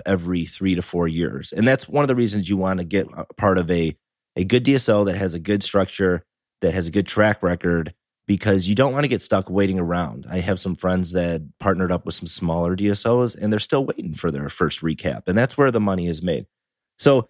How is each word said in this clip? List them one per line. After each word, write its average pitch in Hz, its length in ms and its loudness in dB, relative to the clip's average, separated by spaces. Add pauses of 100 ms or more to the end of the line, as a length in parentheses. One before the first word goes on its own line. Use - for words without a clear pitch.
every 87 400 -2
three 95 300 -2
to 87 60 -2
four 87 260 -2
years. 80 440 -4
And 110 160 2
that's 131 220 0
one 147 140 2
of 139 40 2
the 131 80 2
reasons 104 320 0
you 101 80 0
wanna 92 300 -2
get 87 220 -2 (100)
a 80 160 -10
part 95 240 2
of 85 120 0
a, 82 280 0 (400)
a 92 80 0
good 123 180 2
D 135 120 4
S 131 120 2
O 104 160 4
that 98 140 0
has 95 160 -2
a 85 60 -8
good 101 220 0
structure, 92 600 0 (380)
that 85 120 2
has 87 140 -2
a 82 40 -6
good 92 160 0
track 107 360 2
record, 85 500 0 (340)
because 98 400 2
you 101 80 2
don't 131 180 2
wanna 147 140 0
get 120 140 0
stuck 95 280 0
waiting 95 300 0
around. 85 500 -4
I 90 100 -4
have 90 200 -2
some 92 160 -4
friends 92 380 -2
that 85 280 -2 (180)
partnered 92 320 0
up 90 140 -2
with - 80 -6
some - 140 -6
smaller 85 480 0
D 101 140 0
S 101 160 -2
Os, 120 280 2
and 107 180 -2
they're 107 80 0
still 139 260 0
waiting - 280 -6
for 85 160 -4
their 71 200 -6
first - 320 -2
recap. 78 460 -4
And 92 100 2
that's 127 200 2
where 135 140 4
the 117 100 0
money 92 260 0
is 80 140 -4
made. 82 240 -2 (540)
So 135 300 4